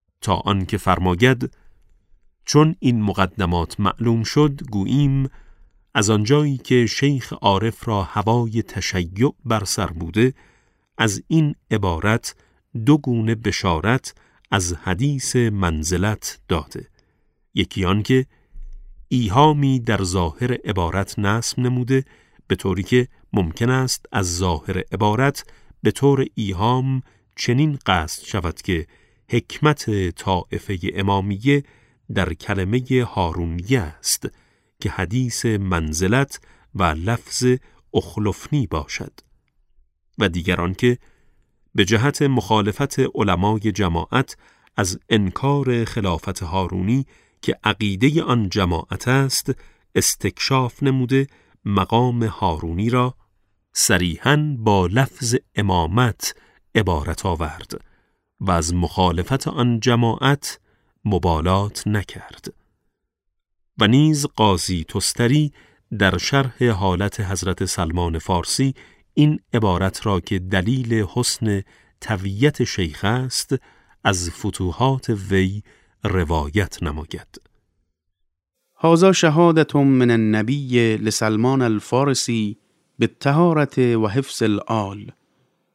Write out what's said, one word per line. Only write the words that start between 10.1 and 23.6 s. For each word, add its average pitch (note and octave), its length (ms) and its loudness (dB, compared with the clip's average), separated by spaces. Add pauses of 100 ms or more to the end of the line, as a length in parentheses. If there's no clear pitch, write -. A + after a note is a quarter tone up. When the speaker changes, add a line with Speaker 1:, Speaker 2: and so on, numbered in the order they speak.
Speaker 1:
از G#2 300 0
این D#3 260 2 (160)
عبارت G#2 640 -2 (520)
دو D3+ 120 6
گونه A#2 360 -2
بشارت G#2 800 -2 (360)
از F2+ 220 0
حدیث B2 640 -2
منزلت F#2+ 1120 -2
داده. - 400 -6 (640)
یکی F#2+ 300 -2
آن G2 180 0
که C3 240 2 (800)
ایهامی C3 720 2
در A2 240 0
ظاهر F2+ 480 -2 (120)
عبارت F#2 540 -2
نصب G#2 420 -2
نموده، B2+ 440 0 (420)
به F#2 100 0
طوری F#2+ 260 -2
که B2 260 2 (240)
ممکن G2+ 380 0